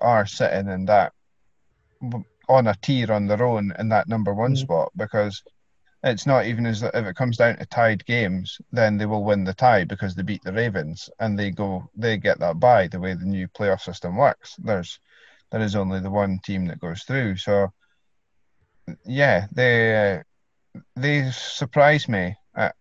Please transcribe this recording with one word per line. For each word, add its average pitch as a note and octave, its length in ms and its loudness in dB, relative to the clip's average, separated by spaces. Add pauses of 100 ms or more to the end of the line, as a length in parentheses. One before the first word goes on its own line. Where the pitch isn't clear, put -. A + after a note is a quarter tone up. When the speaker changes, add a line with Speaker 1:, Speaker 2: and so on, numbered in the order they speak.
Speaker 1:
are A2+ 240 4
sitting G2 460 -2
in F#2 160 -4
that, G2+ 260 4 (880)
w-, B2 240 -8 (260)
on C3 160 6
a G#2 140 2
tier B2 320 0
on G#2 140 2
their G#2 160 0
own G#2+ 360 0
in A2 120 -2
that G#2 180 2
number G#2 240 -2
one A#2 220 0
Speaker 2:
Mm. C#3 40 0
Speaker 1:
spot, F2 380 -2
because G#2 460 -2 (600)
it's A#2+ 240 -2
not B2+ 200 4
even A#2 180 -2
as A2 180 -2
if A#2 120 -4
it G#2+ 200 -4
comes B2 220 -2
down A#2 220 2
to - 80 -10
tied A2+ 400 0
games, F#2+ 500 -2 (160)
then A2 240 2
they G#2 80 -2
will G#2+ 180 -2
win G2+ 220 2
the F#2 80 -2
tie A2+ 320 4
because F#2+ 300 -6
they F#2+ 80 -6
beat F#2+ 220 -6
the F#2 100 -6
Ravens G2 560 -4 (100)
and G#2 180 -2
they G2+ 120 -2
go, F#2+ 440 -6
they A2 220 -2
get G2 220 0
that E2+ 200 -2
bye A#2 280 6
the F2 140 -8
way F#2 120 -4
the F2 140 -8
new F#2+ 220 -4
playoff G2 340 -2
system F2+ 340 -8
works. - 420 0
There's, F#2+ 400 -4 (520)
there A2+ 100 -2
is G#2 160 -2
only F#2+ 240 -2
the F#2+ 100 -6
one G2 320 0
team F#2+ 260 -4
that D#2+ 120 -10
goes F2 220 -8
through. B2 340 -2
So, G2 320 0 (1400)
yeah, B2 480 2
they, A2+ 600 4
uh, E2 80 -6 (720)
they C#3 360 0
surprised D3 760 2
me F#2+ 260 -2 (220)
at A2 240 -2